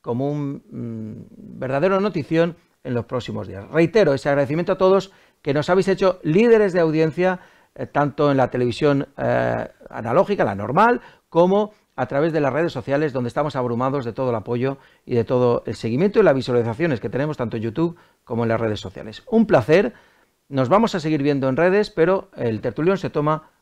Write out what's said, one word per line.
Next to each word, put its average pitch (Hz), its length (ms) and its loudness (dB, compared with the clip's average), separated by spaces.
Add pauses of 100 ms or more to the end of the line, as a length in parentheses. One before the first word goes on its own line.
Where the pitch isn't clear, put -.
como 127 300 -4
un, 147 400 -6
mm, 113 880 -12
verdadero 143 420 0
notición 165 560 -2 (280)
en 135 100 -6
los 117 120 -4
próximos 110 420 -8
días. 98 220 -14
Reitero 165 440 2
ese 139 140 -4
agradecimiento 143 440 0
a 180 60 -2
todos 190 320 2 (320)
que 143 120 -2
nos 147 160 -2
habéis 185 180 2
hecho 190 340 0
líderes 208 500 4
de 180 80 2
audiencia, 160 600 0 (340)
eh, 127 120 -8
tanto 143 440 0
en 139 60 2
la 127 140 2
televisión, 135 680 0
eh, 120 520 -2 (220)
analógica, 151 540 0
la 104 100 -2
normal, 175 460 2 (280)
como 190 440 2 (240)
a 127 100 -2
través 151 260 0
de 156 80 0
las 135 120 0
redes 156 200 -2
sociales, 139 400 -2
donde 123 160 -4
estamos 151 280 -4
abrumados 127 480 -2
de 117 80 -6
todo 127 180 -4
el 117 60 -2
apoyo 123 420 -4 (280)
y 127 80 -6
de 117 100 2
todo 123 420 2
el 117 100 -8
seguimiento 165 440 0
y - 20 6
las 160 120 6
visualizaciones 123 680 0
que 120 80 -8
tenemos 139 280 -4
tanto 120 200 -6
en 110 60 -6
YouTube 160 340 -4 (280)
como 117 200 -4
en 113 40 0
las 113 120 0
redes 107 200 -2
sociales. 104 460 -14
Un 226 200 4
placer, 165 480 4 (540)
nos 131 200 0
vamos 208 260 4
a 180 60 -2
seguir 156 220 0
viendo 139 260 2
en 131 80 0
redes, 185 340 2
pero 175 460 0
el 113 240 -2
tertulión 156 380 -2
se 135 120 -6
toma 151 400 -2 (120)